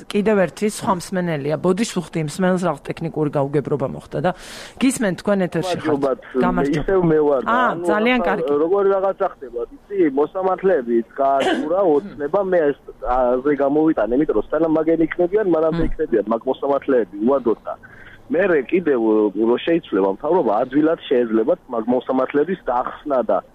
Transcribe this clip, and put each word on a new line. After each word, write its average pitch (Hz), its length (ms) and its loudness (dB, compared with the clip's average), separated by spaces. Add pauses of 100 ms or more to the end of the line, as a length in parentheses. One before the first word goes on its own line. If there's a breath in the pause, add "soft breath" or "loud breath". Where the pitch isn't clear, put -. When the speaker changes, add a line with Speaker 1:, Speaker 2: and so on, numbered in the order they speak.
Speaker 1:
კიდევ 208 380 0
ერთი 185 280 -2
სხვა 214 260 -2
მსმენელია. 165 640 -2
ბოდიში, 185 360 0
ვუხდი, 175 280 -4
მსმენელს 180 440 0
რაღაც 151 160 -2
ტექნიკური 156 480 -4
გაუგებრობა 143 580 -2
მოხდა - 320 -8
და 165 120 0 (420 loud breath)
გისმენთ 240 440 0
თქვენ 202 240 0
ეთერში 170 360 -2
ხართ. - 60 -8
Speaker 2:
მადლობათ, 143 360 0 (120)
Speaker 1:
გამარჯობა. 143 500 0
Speaker 2:
ისევ 190 200 2
მე 160 180 4
ვარ 147 220 2
და, 113 80 -4
Speaker 1:
აა, 240 200 2
Speaker 2:
ანუ, 170 160 -4
Speaker 1:
ძალიან 220 340 2
Speaker 2:
ახლა - 80 -2
Speaker 1:
კარგი. 165 260 0
Speaker 2:
როგორი 175 360 2
რაღაცა 196 380 0
ხდება, 120 360 -10
იცი, - 340 -10 (120)
მოსამართლეები 165 840 0 (140)
გააცურა 147 760 0
Speaker 1:
<coughs> 160 80 4
Speaker 2:
ოცნება, 147 480 -2
მე 185 180 2
ეს 147 180 0 (260)
აზე 127 500 0
გამოვიტანე, 139 580 2
იმიტომ 143 240 0
რომ 107 100 2
სანამ 156 280 0
მაგენი 160 300 2
იქნებიან, 180 440 0
მანამდე 160 300 2
Speaker 1:
მმ. 160 100 0
Speaker 2:
იქნებიან, - 380 -2
მაგ 113 160 -2
მოსამართლეები 131 760 -2
უადოდ 120 400 0
და - 140 -10 (480 loud breath)
მერე 170 400 0
კიდევ, 147 400 0 (280)
რო 113 280 2
შეიცვლება 120 540 0
მთავრობა, 147 440 0
ადვილად 147 460 2
შეეძლებათ 120 600 0
მაგ 117 220 -6
მოსამართლეების 131 760 0
დახსნა 127 580 -2
და 107 180 0 (180)